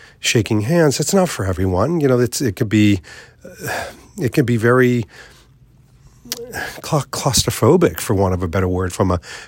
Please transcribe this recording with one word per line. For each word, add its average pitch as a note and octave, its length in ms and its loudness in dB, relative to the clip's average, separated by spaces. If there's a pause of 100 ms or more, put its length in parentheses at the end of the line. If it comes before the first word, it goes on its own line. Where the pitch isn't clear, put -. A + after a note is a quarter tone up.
(200)
shaking G#2+ 420 0
hands, D3+ 380 2
it's - 120 -2
not F#3 160 2
for - 160 -6
everyone. F#2+ 560 0
You C#3 80 2
know, B2 120 4
it's, A#2+ 200 -2
it A#2+ 140 -2
could A2 140 -2
be, G#2 320 4 (440)
uh, - 460 -10 (300)
it C3 120 -2
can D3 120 2
be A#2 120 0
very A#2+ 480 2 (1800)
cla-, D3+ 280 -2
claustrophobic, - 880 2
for - 160 -2
want F#2+ 200 2
of F2+ 100 -2
a F2+ 40 -4
better F#2 200 -2
word, F2+ 240 -4
from F#2+ 180 0
a, F2 80 0 (300)